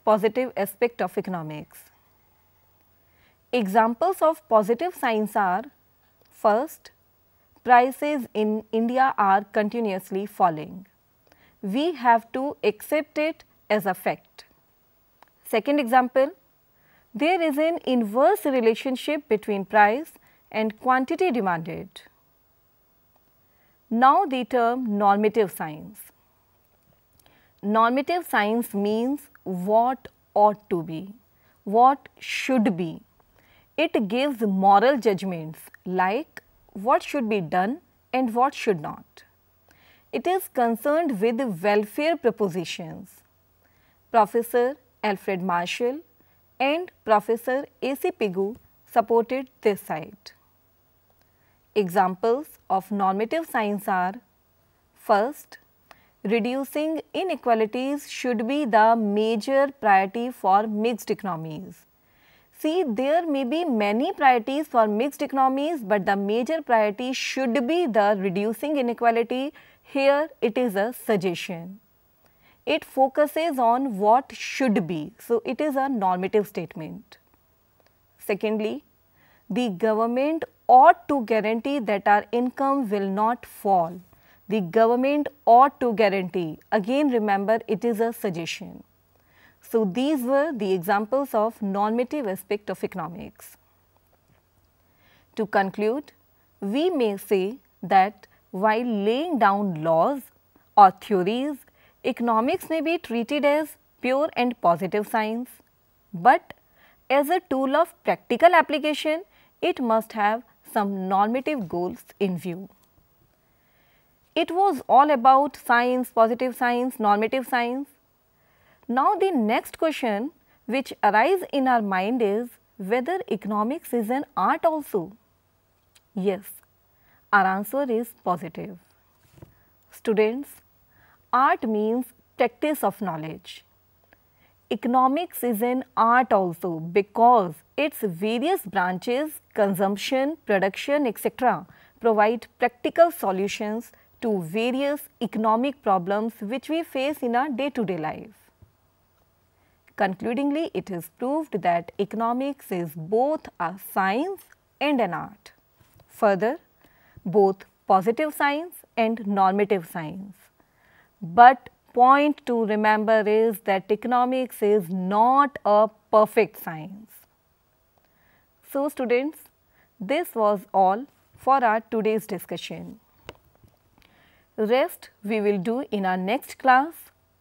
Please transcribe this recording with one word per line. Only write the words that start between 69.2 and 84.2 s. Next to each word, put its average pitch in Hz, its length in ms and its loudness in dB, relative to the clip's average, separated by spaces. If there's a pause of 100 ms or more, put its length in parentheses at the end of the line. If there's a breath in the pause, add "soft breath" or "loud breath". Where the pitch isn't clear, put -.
Here 277 460 2 (140)
it 226 160 0
is 240 160 0
a 208 180 -2
suggestion. 180 840 -4 (880 soft breath)
It 302 180 -2
focuses 294 760 0
on 240 380 0
what 214 360 2
should 214 540 -2
be, 160 300 -8
so 233 260 -2
it 254 160 -6
is 294 160 -2
a 269 120 0
normative 190 600 0
statement. 170 680 -12 (1040)
Secondly, 214 640 -4 (640 soft breath)
the 233 220 -2
government 233 720 0 (300)
ought 302 340 8
to 277 160 0
guarantee 226 560 -2
that 202 260 -2
our 208 240 4
income 254 600 -2
will 196 180 -2
not 220 360 -2
fall. 180 560 -2 (480 soft breath)